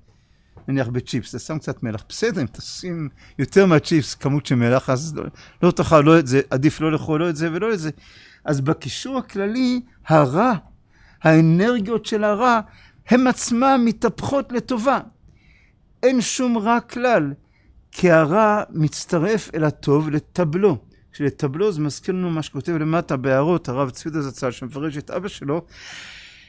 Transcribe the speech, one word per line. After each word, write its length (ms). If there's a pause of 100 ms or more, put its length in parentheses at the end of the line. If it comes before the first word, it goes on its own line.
(680)
נניח 200
בצ'יפס, 460
אתה 40
שם 200
קצת 240
מלח, 260
בסדר, 320
אם 60
תשים 600 (300)
יותר 280
מהצ'יפס, 480
כמות 320
של 80
מלח, 360
אז 260
לא, 80 (380)
לא 80
תאכל, 300
לא 180
את 80
זה, 140 (100)
עדיף 300
לא 120
לאכול, 280
לא 80
את 80
זה 160
ולא 200
את 60
זה. 120 (540)
אז 160
בקישור 580
הכללי, 600 (260)
הרע, 460 (680)
האנרגיות 840
של 180
הרע, 360 (480)
הם 180
עצמם 580
מתהפכות 680
לטובה. 480 (1000)
אין 180
שום 380
רע 220
כלל, 520 (600)
כי 180
הרע 600
מצטרף 840
אל 100
הטוב 460
לטבלו. 680 (340)
כשלטבלו 600
זה 80
מזכיר 340
לנו 160
מה 120
שכותב 300
למטה 440
בהערות, 520
הרב 220
ציודה 320
זצל, 280
שמפרש 460
את 140
אבא 180
שלו, 380 (840)